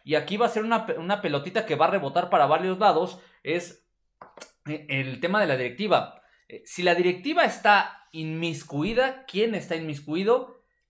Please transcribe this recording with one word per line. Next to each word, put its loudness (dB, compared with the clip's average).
y 0
aquí -2
va 2
a -6
ser -4
una -2
pe-, -4
una -4
pelotita -2
que -2
va 4
a 2
rebotar 0
para 6
varios 0
lados, 2
es, -6
eh, -10
el -4
tema 0
de 2
la 0
directiva. -2
Eh, -18
si -10
la 4
directiva 2
está 2
inmiscuida, -2
¿quién 0
está -6
inmiscuido? -2